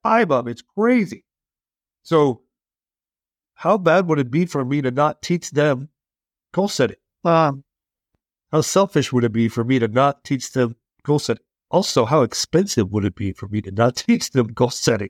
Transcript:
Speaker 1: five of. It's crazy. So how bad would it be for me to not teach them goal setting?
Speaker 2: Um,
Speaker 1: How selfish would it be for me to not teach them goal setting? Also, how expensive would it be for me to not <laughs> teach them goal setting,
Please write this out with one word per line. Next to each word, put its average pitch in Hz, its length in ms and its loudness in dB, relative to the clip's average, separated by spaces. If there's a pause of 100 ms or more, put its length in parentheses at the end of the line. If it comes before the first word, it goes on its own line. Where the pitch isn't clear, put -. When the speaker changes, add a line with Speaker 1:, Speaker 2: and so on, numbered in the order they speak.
Speaker 1:
five 175 300 2
of. 123 160 0
It's 120 140 -10
crazy. 208 640 -2 (800)
So 147 400 2 (1120)
how 196 220 0
bad 175 300 2
would 156 120 0
it 123 120 -4
be 170 140 0
for 143 180 -4
me 143 180 -2
to 127 100 -2
not 147 300 -2
teach - 300 -4
them 143 380 0 (640)
goal 196 160 0
setting? 117 260 -2 (300)
Speaker 2:
Um, 156 400 0 (880)
Speaker 1:
How 156 80 4
selfish 190 500 0
would 120 140 2
it 110 80 -2
be 113 160 2
for 117 160 -4
me 131 140 2
to 113 100 0
not 139 340 0
teach - 300 -6
them 120 240 0 (260)
goal 147 160 0
setting? - 240 -4 (260)
Also, 156 360 2
how 147 160 2
expensive 120 720 -2
would 104 100 -2
it 101 120 -4
be 98 180 -6
for 101 160 -16
me 104 120 -6
to 98 100 -12
not 113 240 0
<laughs> - 120 -10
teach 233 240 0
them 120 160 0
goal 127 220 0
setting, 101 400 -2